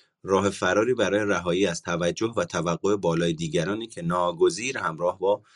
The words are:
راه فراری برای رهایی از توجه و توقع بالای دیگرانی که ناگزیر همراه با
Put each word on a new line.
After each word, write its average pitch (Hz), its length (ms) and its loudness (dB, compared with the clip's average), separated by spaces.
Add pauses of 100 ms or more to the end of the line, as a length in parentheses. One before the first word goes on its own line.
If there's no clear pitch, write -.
(240)
راه 95 260 2
فراری 104 440 2
برای 104 320 2
رهایی 90 400 0
از 85 160 -2
توجه 87 560 -2
و 87 80 0
توقع 87 500 0
بالای 85 380 0
دیگرانی 85 540 -4
که 92 140 -14
ناگزیر 90 760 0
همراه 87 420 -2
با 98 220 2 (140)